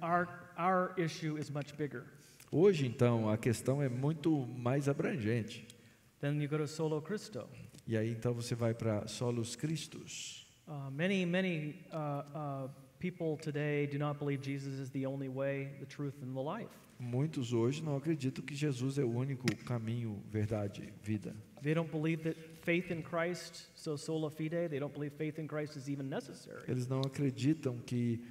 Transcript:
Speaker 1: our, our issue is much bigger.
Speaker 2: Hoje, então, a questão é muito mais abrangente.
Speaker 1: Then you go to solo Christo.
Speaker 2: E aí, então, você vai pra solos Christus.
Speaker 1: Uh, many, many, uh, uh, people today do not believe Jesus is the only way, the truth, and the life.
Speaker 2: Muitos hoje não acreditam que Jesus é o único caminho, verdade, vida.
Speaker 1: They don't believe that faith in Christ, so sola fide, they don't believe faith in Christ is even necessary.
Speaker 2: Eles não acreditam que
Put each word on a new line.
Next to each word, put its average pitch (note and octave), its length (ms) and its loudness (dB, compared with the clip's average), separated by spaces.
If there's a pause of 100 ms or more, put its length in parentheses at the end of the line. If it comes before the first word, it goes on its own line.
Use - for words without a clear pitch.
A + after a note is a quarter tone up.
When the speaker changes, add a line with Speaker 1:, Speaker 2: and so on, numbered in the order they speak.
Speaker 1:
our, F3 240 4 (300)
our F3+ 400 4
issue D#3+ 400 0
is C#3 120 -4
much C#3+ 260 -4
bigger. B2 300 -2 (460)
Speaker 2:
Hoje, D#3 360 8
então, A#2 420 6
a G#2+ 80 6
questão B2+ 440 2
é C#3 80 2
muito C#3+ 580 2
mais B2 400 2
abrangente. A#2+ 800 0 (520)
Speaker 1:
Then D3 220 0
you C#3+ 80 0
go D3+ 80 0
to D3+ 100 0
solo D#3 340 0
Christo. E3+ 460 -6 (380)
Speaker 2:
E A2+ 100 2
aí, A2 160 4
então, A#2+ 220 0
você A#2+ 220 -2
vai A2+ 180 4
pra A2 340 2
solos A#2+ 480 -2
Christus. - 920 -6 (200)
Speaker 1:
Uh, C#3 240 -8
many, F3+ 340 2
many, E3+ 500 2 (160)
uh, C#3+ 760 -4
uh, C3 40 -6 (300)
people E3+ 380 -2
today D3 500 2
do C#3+ 100 -2
not D3 220 0
believe C#3+ 240 0
Jesus C3+ 360 -4
is C3+ 120 -6
the C3+ 160 0
only C3+ 200 -2
way, C3+ 420 -2 (100)
the C#3 60 -10
truth, C#3 380 -6
and B2+ 100 -6
the C3 80 -2
life. E3 280 -4 (300)
Speaker 2:
Muitos B2 540 0
hoje B2 280 4
não D3+ 140 0
acreditam C3+ 480 0
que C3+ 100 -8
Jesus C3+ 440 0
é C#3 60 4
o A#2+ 60 4
único B2+ 380 0 (180)
caminho, A2+ 640 -2
verdade, G#2 720 0
vida. G#2 340 -2 (280)
Speaker 1:
They D3+ 100 2
don't E3 180 0
believe D#3+ 320 0
that D#3+ 140 -2 (240)
faith F3 300 2
in E3 100 -2
Christ, E3+ 720 -4
so D3+ 240 -4
sola D#3 320 0
fide, E3+ 400 -2
they C#3+ 100 -2
don't C#3 140 -4
believe C#3+ 220 -6
faith D3+ 240 -2
in D#3 80 -4
Christ D3 300 -4
is C3 120 -8
even C#3 200 -2
necessary. F3 580 -8
Speaker 2:
Eles B2+ 200 0
não C3 140 2
acreditam C3+ 800 2
que A#2+ 520 2